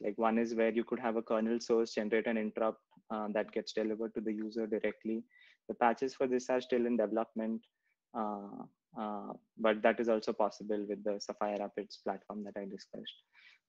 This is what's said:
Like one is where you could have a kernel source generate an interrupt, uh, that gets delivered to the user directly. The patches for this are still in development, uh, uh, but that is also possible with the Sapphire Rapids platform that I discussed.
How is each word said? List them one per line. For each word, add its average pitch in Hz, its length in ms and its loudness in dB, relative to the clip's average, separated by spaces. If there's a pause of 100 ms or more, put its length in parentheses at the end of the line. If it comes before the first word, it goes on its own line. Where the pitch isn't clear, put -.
Like 107 180 -2
one 113 180 4
is 117 200 2
where 113 160 4
you 113 100 2
could 120 160 -2
have 117 160 0
a 113 80 0
kernel 113 380 2
source 113 340 2
generate 110 320 2
an 117 100 2
interrupt, 110 440 0 (340)
uh, 107 200 -2
that 104 180 0
gets 107 200 -4
delivered 110 420 -2
to 113 60 -2
the 107 120 -2
user 110 340 -4
directly. 107 560 -2 (460)
The 110 60 -4
patches 120 420 2
for 139 100 2
this 127 240 0
are 127 100 4
still 120 260 2
in 120 100 2
development, 110 640 0 (580)
uh, 104 460 -6 (340)
uh, 104 340 -6 (260)
but 110 240 2
that 113 180 4
is 117 80 2
also 113 240 2
possible 104 560 -2
with 101 160 -6
the 104 160 -2
Sapphire 104 400 -4
Rapids 101 440 -8
platform 101 380 -6
that 101 180 -8
I 202 40 -6
discussed. - 580 -12 (460)